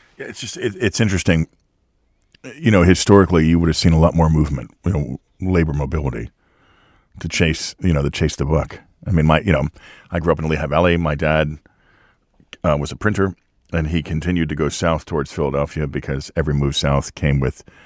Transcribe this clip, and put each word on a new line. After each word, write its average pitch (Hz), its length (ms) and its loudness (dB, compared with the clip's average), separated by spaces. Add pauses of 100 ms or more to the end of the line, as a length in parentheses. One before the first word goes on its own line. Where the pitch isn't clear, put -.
(180)
Yeah, 139 80 -14
it's 120 140 -16
just, - 180 -12
it, 110 180 -4
it's 110 240 -2
interesting. 92 480 0 (1080)
You 156 120 0
know, 95 120 6
historically, 90 640 6
you 82 120 4
would 82 100 2
have 80 80 0
seen 85 180 2
a 80 40 4
lot 80 160 4
more 80 140 4
movement, 69 420 0 (140)
you 85 80 0
know, 67 280 -6 (200)
labor 87 320 0
mobility 71 580 -4 (920)
to 87 80 -6
chase, - 520 -2
you 90 140 2
know, 71 80 2
to 69 80 0
chase - 260 -2
the 73 80 -4
buck. 76 360 -2 (260)
I - 40 -6
mean, 78 160 2
my, 78 140 4
you 98 120 0
know, 73 160 0 (420)
I 90 80 -6
grew 80 140 0
up 78 60 -2
in 78 60 -6
the 80 60 -2
Lehigh 76 160 -2
Valley. 85 300 2
My 80 180 -2
dad, 78 440 -2 (1040)
uh, 73 180 0
was 73 100 -6
a 67 60 -12
printer, 98 380 -2 (360)
and 80 180 -2
he 82 140 -2
continued 82 460 -2
to 78 60 -6
go 73 160 -2
south 80 340 -2
towards 73 260 -6
Philadelphia 71 560 -4
because 69 480 -8
every 73 200 -2
move 71 200 0
south 69 400 -2
came 71 240 0
with - 260 -4 (220)